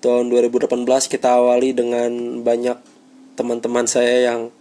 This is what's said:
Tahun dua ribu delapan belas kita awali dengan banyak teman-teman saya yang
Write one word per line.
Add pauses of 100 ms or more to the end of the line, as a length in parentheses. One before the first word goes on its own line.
Tahun
dua
ribu
delapan
belas
kita
awali
dengan
banyak (560)
teman-teman
saya
yang (120)